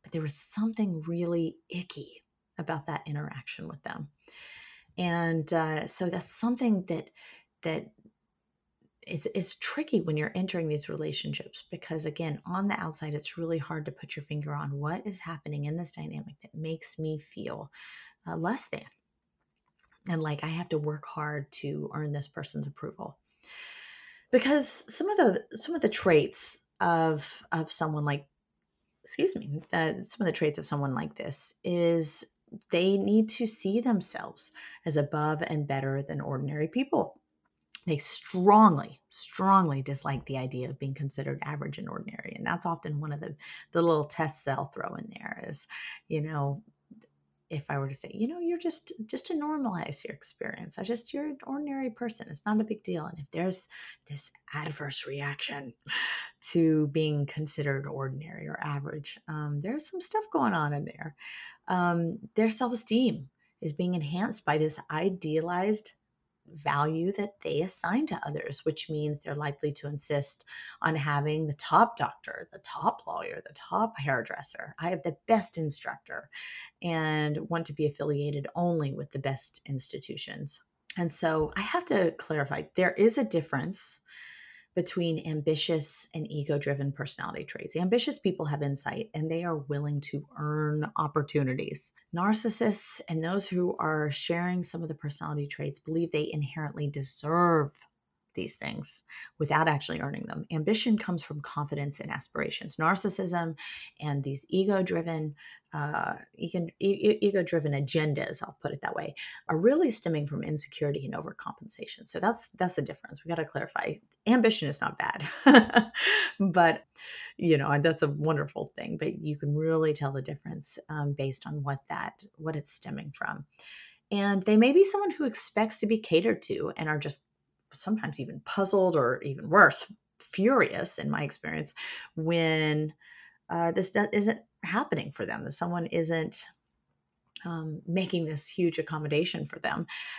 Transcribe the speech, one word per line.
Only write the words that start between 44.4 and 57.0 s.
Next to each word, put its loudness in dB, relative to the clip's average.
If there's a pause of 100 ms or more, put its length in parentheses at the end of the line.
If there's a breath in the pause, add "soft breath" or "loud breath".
they'll -2
throw -8
in -10
there -10
is, -10 (400 loud breath)
you -2
know, -2 (840)
if -6
I -2
were -4
to -8
say, -14
"You -2
know, -6
you're -2
just, -4 (140)
just -8
to -4
normalize -4
your -10
experience. -10
I -4
just, -4
you're -4
an -8
ordinary -4
person. -8
It's -12
not 4
a 2
big -4
deal." -4
And -12
if -14
there's -2 (400 loud breath)
this -8 (200)
adverse -6
reaction -6 (800 loud breath)
to 6
being 2